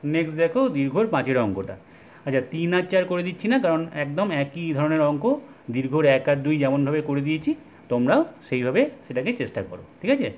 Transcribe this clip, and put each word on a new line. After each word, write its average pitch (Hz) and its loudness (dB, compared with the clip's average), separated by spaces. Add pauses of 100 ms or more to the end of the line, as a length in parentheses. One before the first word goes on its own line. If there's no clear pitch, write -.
(140)
নেক্সট 160 -2
দেখো 165 2 (160)
দীর্ঘর 139 0 (100)
পাঁচের 131 2
অঙ্কটা। 95 -4 (500)
আচ্ছা, 131 0 (100)
তিন 165 -2
আর 180 0
চার 185 4
করে 180 -2
দিচ্ছি 185 -8
না, 262 4
কারণ 165 2 (240)
একদম 156 -2 (140)
একই 165 -6 (120)
ধরনের 151 2
অঙ্ক, 147 -2 (500)
দীর্ঘর 135 0 (120)
এক 131 0
আর 143 4
দুই 156 2
যেমনভাবে 139 2
করে 139 0
দিয়েছি, 156 -2 (420)
তোমরাও 135 4 (260)
সেইভাবে 127 0 (240)
সেটাকে 135 -2 (100)
চেষ্টা 107 -6 (100)
করো, 90 -16 (180)
ঠিক 196 -2
আছে? 202 -2